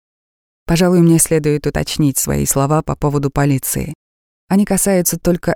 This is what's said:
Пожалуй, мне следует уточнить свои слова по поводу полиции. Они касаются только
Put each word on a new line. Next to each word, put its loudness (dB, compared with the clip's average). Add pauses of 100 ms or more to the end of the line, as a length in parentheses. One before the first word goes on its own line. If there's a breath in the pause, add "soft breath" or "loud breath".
(640)
Пожалуй, 2
мне 6
следует 0
уточнить -2
свои -2
слова 0
по -6
поводу -2
полиции. -2 (560)
Они 2
касаются 0
только -2